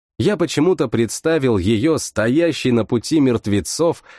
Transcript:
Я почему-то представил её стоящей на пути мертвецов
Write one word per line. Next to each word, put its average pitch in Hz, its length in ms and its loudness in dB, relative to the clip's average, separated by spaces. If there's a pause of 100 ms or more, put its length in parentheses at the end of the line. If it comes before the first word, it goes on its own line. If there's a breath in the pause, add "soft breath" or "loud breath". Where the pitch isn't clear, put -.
(200)
Я 185 160 0
почему-то 160 520 0
представил 120 720 0
её 113 400 0
стоящей 131 760 0
на 113 140 2
пути 123 340 -2
мертвецов 123 840 0 (140 loud breath)